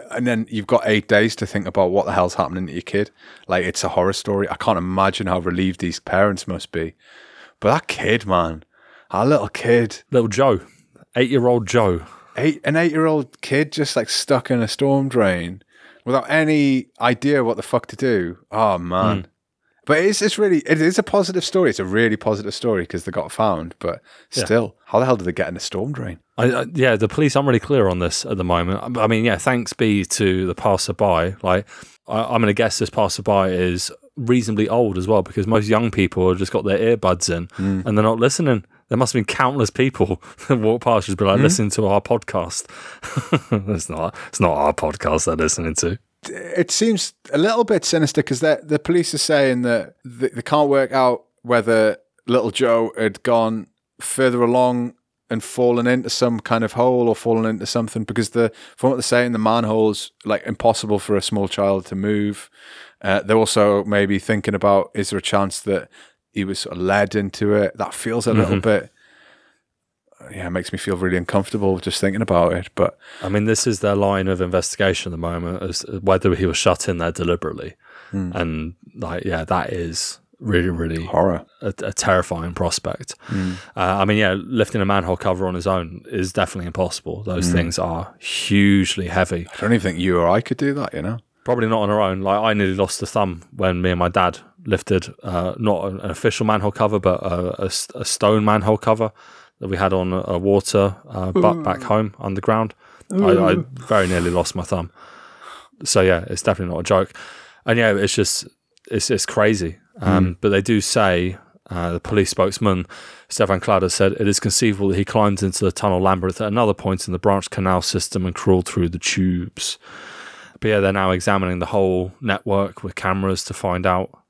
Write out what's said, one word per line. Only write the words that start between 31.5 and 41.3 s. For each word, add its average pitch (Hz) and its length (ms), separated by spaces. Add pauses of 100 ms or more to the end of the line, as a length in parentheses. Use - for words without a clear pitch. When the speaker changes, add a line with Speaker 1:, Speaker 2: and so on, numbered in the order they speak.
Speaker 2:
I, 110 140
I'm 117 180
gonna 104 140
guess 110 240
this 107 100
passerby 98 680
is 90 380 (240)
reasonably 113 540
old 110 260
as 90 100
well, 104 160
because 95 240
most 107 220
young 110 220
people 92 400
have 90 80
just 95 140
got 101 120
their 101 140 (180)
earbuds 92 320
in 85 200 (100)
Speaker 1:
Mm. 95 260
Speaker 2:
and 107 140
they're 107 40
not 113 160
listening. 127 460 (240)
There 113 80
must 127 160
have 131 60
been - 160
countless 131 360
people 117 520 (120)
<laughs> - 140
that 135 120
walk 110 240
past 110 220
just 95 120
be 104 80
like, 98 140